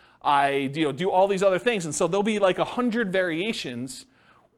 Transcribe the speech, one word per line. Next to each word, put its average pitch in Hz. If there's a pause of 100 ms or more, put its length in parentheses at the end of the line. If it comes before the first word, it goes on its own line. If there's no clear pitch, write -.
(240)
I, 139
you 160
know, 143
do 175
all 190
these 190
other 190
things? 208
And 147
so 185
there'll 190
be, 214
like, 185
a 165
hundred 233
variations 165 (520)